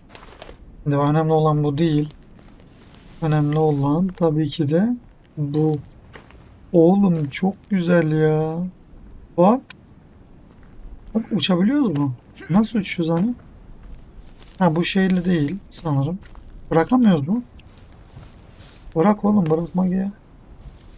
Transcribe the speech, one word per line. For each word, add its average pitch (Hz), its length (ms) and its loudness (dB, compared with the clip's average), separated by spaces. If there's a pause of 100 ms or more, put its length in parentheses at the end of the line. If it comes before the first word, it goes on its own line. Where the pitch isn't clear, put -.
(840)
Şimdi 143 140 -2
önemli 156 340 0
olan 156 320 2
bu 147 140 -2
değil. 151 320 0 (1120)
Önemli 151 360 0
olan 151 500 0
tabii 160 420 -2
ki 143 200 -4
de 220 280 0 (400)
bu. 151 400 -2 (960)
Oğlum 170 560 4
çok - 400 -6
güzel 170 420 2
ya. 156 460 0 (800)
Bak. 208 240 4 (1500)
Bak, 226 160 -2
uçabiliyoruz 196 680 0
mu? 143 180 -2 (340)
Nasıl 214 300 0
uçuyoruz 165 400 -2
hani? 233 140 -2 (1300)
Ha, 170 160 2
bu 170 100 0
şeyle 185 400 0
değil 170 320 -2 (140)
sanırım. 151 480 -4 (520)
Bırakamıyoruz 170 560 2
mu? 240 160 -2 (1500)
Bırak 208 300 2
oğlum, 202 240 2
bırakma 170 380 0
ya. 190 240 -4 (880)